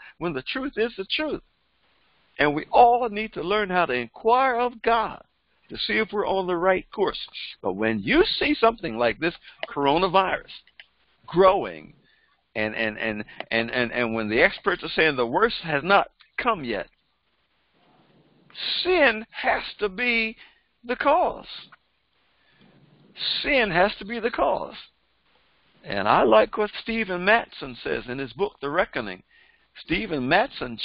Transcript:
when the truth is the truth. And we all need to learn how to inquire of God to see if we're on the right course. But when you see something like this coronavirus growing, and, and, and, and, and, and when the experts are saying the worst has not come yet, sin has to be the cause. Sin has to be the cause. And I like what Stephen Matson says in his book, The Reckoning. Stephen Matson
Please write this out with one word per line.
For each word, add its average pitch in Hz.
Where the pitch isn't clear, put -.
when 165
the 131
truth 269
is 226
the 190
truth. 302
And 147
we 151
all 240
need 214
to -
learn 196
how 180
to 131
inquire 233
of 247
God 226
to -
see -
if 214
we're 202
on 190
the 180
right 185
course. 180
But 95
when 107
you 160
see 294
something 202
like 117
this 165
coronavirus 170
growing, 156
and, 107
and, 110
and, 107
and, 117
and, 120
and 117
when 110
the 113
experts 190
are 165
saying 160
the 123
worst 190
has 151
not 185
come 220
yet, 107
sin 277
has 247
to 202
be 226
the 247
cause. 302
Sin 262
has 180
to 214
be 226
the 226
cause. 233
And 101
I 131
like 214
what 208
Stephen 190
Matson 170
says 135
in 123
his 135
book, 196
The 139
Reckoning. 127
Stephen 165
Matson 233